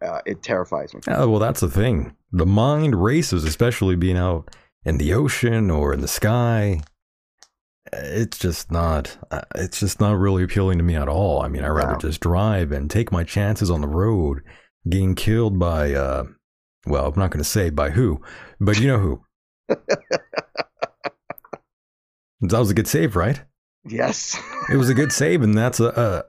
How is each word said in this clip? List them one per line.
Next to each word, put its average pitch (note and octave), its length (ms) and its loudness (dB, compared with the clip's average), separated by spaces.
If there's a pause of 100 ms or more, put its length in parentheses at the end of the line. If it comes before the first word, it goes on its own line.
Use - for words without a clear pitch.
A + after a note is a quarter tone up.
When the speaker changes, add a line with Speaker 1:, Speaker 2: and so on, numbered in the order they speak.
Speaker 1:
uh, E2+ 240 -6
it F#2 180 -8
terrifies E2+ 520 -4
me. - 120 -18
Speaker 2:
Yeah, - 180 0
well, A2 160 2
that's A2+ 200 -2
the F2+ 80 0
thing. F2+ 460 0 (180)
The F2 140 2
mind B2 560 2
races, A2 420 0
especially F#2+ 520 0
being F2+ 200 2
out F2+ 380 -2 (300)
in D#2+ 140 0
the D2 140 0
ocean A2+ 580 2
or D2 220 2
in C#2 80 -2
the C2 80 -4
sky. A2 720 0 (1120)
It's E2+ 460 -6
just - 340 -4
not, E2 460 -2 (120)
uh, - 120 -6 (120)
it's - 260 -6
just G2 200 -2
not G#2 180 4
really F#2+ 240 2
appealing F#2 360 2
to E2+ 60 2
me E2+ 120 2
at C#2 120 -2
all. E2 340 0
I - 60 -4
mean, C2+ 140 -4
I'd C#2+ 60 -2
rather D2+ 240 0
Speaker 1:
No. - 60 -4
Speaker 2:
just D#2 220 -4
drive F2 520 0
and C#2+ 180 -4
take A2+ 220 0
my E2+ 120 0
chances G2+ 460 0
on D#2+ 120 0
the D2 60 -2
road, E2 540 0 (460)
getting F#2+ 260 2
killed G#2+ 440 2
by, D#2 340 2
uh, C2+ 320 -2 (640)
well, C#2+ 220 0
I'm D2+ 120 -2
not F#2 100 2
gonna D2+ 140 -4
say G2 240 0
by D2 220 0
who, F#2 320 0 (360)
but G#2 220 2
you C3+ 80 4
know C3 120 2
who. D#2 200 -2 (480)
Speaker 1:
<laughs> - 80 0 (2750)
Speaker 2:
That G#2+ 180 0
was A2 120 2
a G2 40 0
good G#2+ 140 2
save, D3 280 0
right? G2 260 0 (440)
Speaker 1:
Yes. - 580 -4
<laughs> - 60 -18 (220)
Speaker 2:
It C3+ 40 4
was B2+ 120 4
a C3 60 2
good C#3 180 2
save, D#3+ 300 2
and G#2 120 4
that's A#2+ 240 2
a, A#2 160 2
uh, G#2+ 340 0